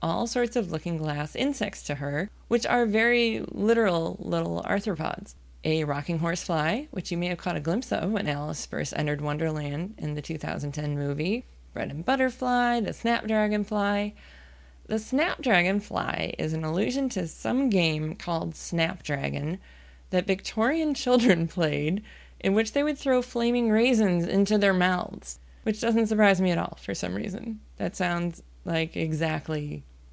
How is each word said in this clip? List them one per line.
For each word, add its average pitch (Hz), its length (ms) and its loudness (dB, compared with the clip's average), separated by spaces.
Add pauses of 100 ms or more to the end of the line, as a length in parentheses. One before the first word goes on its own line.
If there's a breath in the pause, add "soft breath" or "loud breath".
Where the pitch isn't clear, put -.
all 185 280 0
sorts 240 260 0
of 196 160 0
looking 160 260 -2
glass 151 380 -4
insects - 480 -2
to 143 140 -4
her, 143 340 -2 (160)
which 233 180 2
are 240 220 2
very 226 640 2
literal 190 720 2
little 170 440 -2
arthropods. 196 720 -4 (300)
A 160 180 2
rocking 147 380 -2
horsefly, 165 720 0
which - 180 -6
you 170 80 0
may 175 80 0
have 175 120 -2
caught 175 180 -2
a 156 40 -2
glimpse 165 300 -2
of 202 220 0
when 208 160 0
Alice 147 360 -4
first - 320 -4
entered 147 240 0
Wonderland 151 800 -2
in 151 160 -4
the 147 80 -6
two 160 160 -8
thousand 143 320 -6
ten 147 260 -4
movie, 151 500 -2 (280)
bread - 160 -6
and 151 140 -8
butterfly, 247 760 2
the 180 140 0
snapdragon 214 720 0
fly. 208 500 -2 (720 loud breath)
The 220 100 0
snapdragon 214 840 2
fly - 580 -2
is 156 160 0
an 160 100 -2
allusion 247 460 0
to 180 180 -2
some 254 400 0
game 160 460 2
called 165 400 -4
Snapdragon 151 1040 -2 (500 loud breath)
that 185 180 0
Victorian 269 680 0
children 233 540 4
<laughs> - 0 -
played, 156 540 0 (380 loud breath)
in 196 140 2
which 220 180 2
they 285 100 2
would 294 140 0
throw 254 240 2
flaming 240 500 0
raisins 214 560 4
into 202 300 4
their 202 160 6
mouths, - 680 0 (220 soft breath)
which 220 200 -2
doesn't 226 240 4
surprise 208 340 6
me 185 100 4
at 170 60 2
all - 240 -4
for 202 140 -6
some 180 200 -4
reason. 214 460 -6 (160)
That 185 200 -4
sounds 175 460 -2 (220)
like 165 320 -2
exactly 156 880 -2 (280)